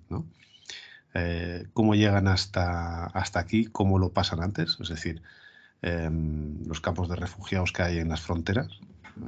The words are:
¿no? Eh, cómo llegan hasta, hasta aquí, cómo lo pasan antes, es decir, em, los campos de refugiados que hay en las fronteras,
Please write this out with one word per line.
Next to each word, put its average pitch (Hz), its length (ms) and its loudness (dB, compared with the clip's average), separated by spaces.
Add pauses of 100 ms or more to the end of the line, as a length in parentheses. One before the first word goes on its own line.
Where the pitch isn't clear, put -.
¿no? 160 160 -4 (880)
Eh, 87 600 -2
cómo 107 200 6
llegan 101 360 6
hasta, 87 800 0
hasta 95 340 -2
aquí, 110 240 2
cómo 95 340 2
lo 92 140 2
pasan 90 280 0
antes, 104 380 -2
es - 80 -10
decir, 82 340 -6 (600)
em, 80 840 -2
los 80 140 -6
campos 87 300 0
de 87 80 -2
refugiados 90 560 -2
que 95 100 0
hay 87 140 2
en 82 100 0
las 80 140 -2
fronteras, 95 580 -2 (480)